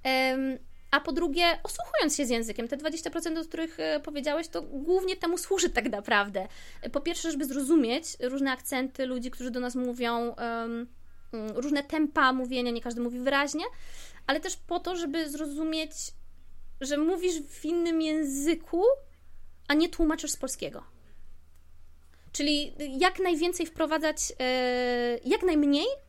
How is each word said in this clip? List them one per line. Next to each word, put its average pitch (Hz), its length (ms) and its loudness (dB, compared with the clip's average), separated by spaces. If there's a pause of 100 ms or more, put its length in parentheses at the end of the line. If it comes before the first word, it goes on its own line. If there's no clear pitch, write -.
Em, 262 540 2 (340)
a 285 80 6
po 294 120 -4
drugie, 339 520 4
osłuchując - 520 0
się 285 100 0
z 233 40 -2
językiem. 233 380 -2
Te 269 100 -4
dwadzieścia 320 320 -4
procent, 330 280 -2
o 330 60 -4
których, 320 360 -6
e, 311 200 0
powiedziałeś, 294 480 -2
to - 140 -6
głównie 370 540 0
temu 349 220 0
służy 359 320 2
tak 240 200 0
naprawdę. 202 580 2 (340)
E, - 80 -6
po 285 120 0
pierwsze, 330 300 -2
żeby 285 140 -2
zrozumieć 269 720 2
różne 269 320 0
akcenty 262 540 -2
ludzi, 254 260 -4
którzy 247 200 -6
do 247 80 -2
nas 247 160 -2
mówią, 240 600 0
em, 233 520 -4 (460)
mm, 214 240 -4
różne 285 260 0
tempa 294 500 4
mówienia, 247 380 0
nie 233 100 -2
każdy 240 200 -4
mówi 240 180 -2
wyraźnie, 277 460 2 (600)
ale 285 120 4
też 349 180 -4
po 349 220 -2
to, 359 160 -4
żeby 330 340 -2
zrozumieć, 311 600 -2 (920)
że 277 160 0
mówisz 330 440 2
w - 240 -12
innym 330 360 2
języku, 311 840 2 (840)
a 285 60 4
nie 330 160 6
tłumaczysz 311 420 2
z - 60 -4
polskiego. - 460 -6 (1500)
Czyli 294 420 2 (260)
jak 370 200 4
najwięcej 349 460 2
wprowadzać, 311 720 0
e, 247 880 2
jak 330 180 2
najmniej 302 420 6 (240)